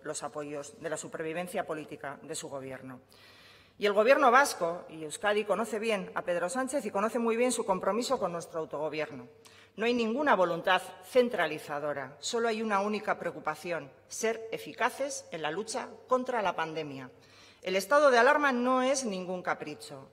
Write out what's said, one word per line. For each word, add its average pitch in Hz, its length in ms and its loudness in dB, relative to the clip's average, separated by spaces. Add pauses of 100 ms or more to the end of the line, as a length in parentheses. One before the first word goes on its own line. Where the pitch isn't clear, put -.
los 151 180 -6
apoyos 147 600 -10
de 156 80 -6
la 156 80 -2
supervivencia 170 680 -6
política 147 560 -8
de 151 140 -10
su 156 140 -10
gobierno. 131 500 -12 (800)
Y 190 60 -2
el 208 80 4
gobierno 254 360 6
vasco 226 600 4
y 156 160 -12
Euskadi 208 400 0
conoce 226 340 0
bien 202 340 -2
a 175 100 -4
Pedro 175 260 0
Sánchez 262 360 -2
y 208 60 -4
conoce 226 280 0
muy 226 180 2
bien 247 160 2
su 233 120 -2
compromiso 208 540 0
con 180 140 -2
nuestro 165 260 -6
autogobierno. 151 680 -4 (500)
No 208 80 -2
hay 240 80 2
ninguna 240 420 4
voluntad 180 460 4 (240)
centralizadora, 151 1120 0
solo 233 300 0
hay 220 120 -2
una 214 200 2
única 208 360 -2
preocupación, 151 720 -4 (200)
ser 226 420 -2
eficaces 247 800 -4
en 165 100 -8
la 151 100 0
lucha 220 360 -6 (220)
contra 247 320 2
la 180 120 2
pandemia. 151 560 -6 (520)
El 185 160 -2
estado 285 340 6
de 240 60 6
alarma 285 340 6
no 254 300 2
es 262 240 0
ningún 185 360 -4
capricho, 147 720 -8